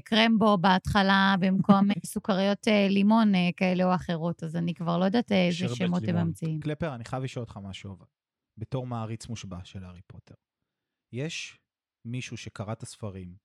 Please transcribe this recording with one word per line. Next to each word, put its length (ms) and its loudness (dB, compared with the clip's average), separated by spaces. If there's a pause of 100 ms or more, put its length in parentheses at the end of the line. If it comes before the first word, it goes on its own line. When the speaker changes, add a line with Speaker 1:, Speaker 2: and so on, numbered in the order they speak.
Speaker 1:
קרמבו 520 4
בהתחלה 800 4
במקום, 360 4 (120)
Speaker 2:
<laughs> 40 2
Speaker 1:
אה, 40 0 (100)
סוכריות, 600 -2
אה, 220 4
לימון, 460 4
אה, 220 4
כאלה 280 2
או 100 2
אחרות, 480 -4
אז 120 -6
אני 180 -2
כבר 240 -2
לא 80 2
יודעת, 260 0
אה, 140 4
איזה 120 0
Speaker 2:
שרבט 180 -4
Speaker 1:
שמות 260 0
הם 60 -4
Speaker 2:
לימון. 200 0
Speaker 1:
ממציאים. 320 -6
Speaker 3:
קלפר, 360 -6
אני 100 -12
חייב 180 -6
לשאול 200 -8
אותך 200 -14
משהו, 300 -12
אבל 120 -20 (520)
בתור 300 -8
מעריץ 400 -8
מושבע 360 -10
של 200 -16
הארי 240 -16
פוטר, 280 -20 (760)
יש 460 -10 (460)
מישהו 320 -8
שקרא 360 -10
את 100 -14
הספרים, 500 -12 (120)